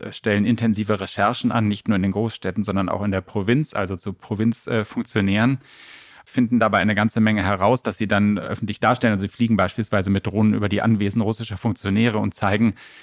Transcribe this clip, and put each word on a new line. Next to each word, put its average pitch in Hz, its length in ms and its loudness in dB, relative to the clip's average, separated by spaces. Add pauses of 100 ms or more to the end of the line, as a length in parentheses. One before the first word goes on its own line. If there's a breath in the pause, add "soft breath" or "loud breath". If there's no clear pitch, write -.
äh, 107 80 -12
stellen 104 320 0
intensive 107 560 0
Recherchen 107 540 -2
an, 113 160 2
nicht 101 180 -6
nur 107 80 2
in 92 60 0
den 98 100 0
Großstädten, 101 520 -4
sondern 95 260 -2
auch 98 140 -4
in 104 80 -2
der 95 100 0
Provinz, 113 520 -2
also 95 220 -4
zu 98 160 -10
Provinzfunktionären, 110 1400 -2
äh, - 720 -16
finden 123 340 0
dabei 107 200 4
eine 101 160 2
ganze 110 260 2
Menge 107 220 2
heraus, 101 400 2
dass 104 140 -4
sie 110 100 -4
dann 104 300 2
öffentlich 98 440 -6
darstellen. 113 320 2
Also 95 80 -2
sie 98 80 -4
fliegen 113 260 0
beispielsweise 98 540 0
mit 98 180 0
Drohnen 104 260 2
über 104 140 -2
die 101 140 -2
Anwesen 104 400 0
russischer 107 360 -4
Funktionäre 110 600 0
und 104 160 -2
zeigen, 104 400 2 (300 loud breath)